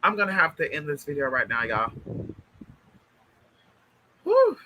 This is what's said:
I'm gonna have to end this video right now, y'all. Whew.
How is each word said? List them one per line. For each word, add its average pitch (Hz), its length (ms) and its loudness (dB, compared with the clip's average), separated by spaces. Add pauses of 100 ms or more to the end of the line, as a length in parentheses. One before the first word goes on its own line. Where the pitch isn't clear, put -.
I'm 208 120 2
gonna 196 180 0
have 165 240 2
to 160 160 -2
end 151 160 -6
this 143 140 -6
video 143 240 -4
right 127 200 0
now, 117 160 -2
y'all. 113 280 0 (2250)
Whew. 440 420 6